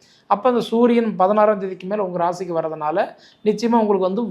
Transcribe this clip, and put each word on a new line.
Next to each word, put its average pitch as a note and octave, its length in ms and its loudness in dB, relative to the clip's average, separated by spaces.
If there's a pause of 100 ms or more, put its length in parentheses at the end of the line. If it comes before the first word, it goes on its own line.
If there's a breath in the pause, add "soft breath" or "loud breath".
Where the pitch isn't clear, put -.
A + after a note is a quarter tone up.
(340 soft breath)
அப்ப G3+ 180 -2
அந்த A#3 100 0 (100)
சூரியன் A#3 360 4 (140)
பதினாறாம் G#3 400 2
தேதிக்கு F#3 300 -8
மேல G#3 160 -2
உங்க F3+ 160 -8
ராசிக்கு F3 340 -4
வர்றதுனால D#3 400 -4 (500 soft breath)
நிச்சயமா A3+ 340 2
உங்களுக்கு F#3+ 280 0
வந்து G#3 220 -2